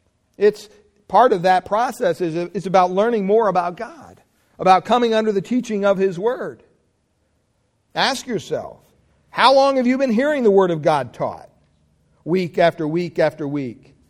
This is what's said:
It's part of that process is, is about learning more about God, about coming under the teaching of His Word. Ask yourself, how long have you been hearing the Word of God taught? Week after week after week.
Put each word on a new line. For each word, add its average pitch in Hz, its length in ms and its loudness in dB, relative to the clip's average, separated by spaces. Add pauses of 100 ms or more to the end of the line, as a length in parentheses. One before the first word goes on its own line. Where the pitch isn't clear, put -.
(360)
It's 202 320 0 (400)
part 226 240 4
of 175 100 0
that 185 220 0
process 214 560 -4
is, 165 140 -4
is 175 320 -8
about 180 240 2
learning 202 360 0
more 214 220 2
about 180 280 -2
God, 240 460 -18 (360)
about 180 260 4
coming 233 300 0
under 220 180 0
the 196 100 -2
teaching 214 420 -4
of 196 140 2
His 190 200 -2
Word. 214 440 -6 (1300)
Ask 240 320 -2
yourself, 135 540 -8 (500)
how 240 240 4
long 269 220 4
have 254 100 0
you 254 120 2
been 269 140 0
hearing 277 300 0
the 220 80 4
Word 190 200 4
of 156 120 -4
God 143 300 0
taught? 104 360 -8 (760)
Week 175 340 -2
after 165 280 2
week 170 320 -4
after 160 280 -2
week. 139 480 -8 (160)